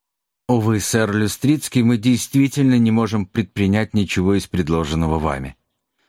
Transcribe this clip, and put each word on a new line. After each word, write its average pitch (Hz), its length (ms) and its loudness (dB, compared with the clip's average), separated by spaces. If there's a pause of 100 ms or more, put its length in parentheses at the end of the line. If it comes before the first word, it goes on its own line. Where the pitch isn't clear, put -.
(500)
«Увы, 110 300 2
сэр 107 360 0
Люстрицкий, 120 680 0
мы 120 160 2
действительно 127 800 2
не 113 100 4
можем 110 380 0
предпринять 104 640 -2
ничего 95 400 0
из 95 140 -2
предложенного 80 720 -2
вами. 67 360 -6 (540)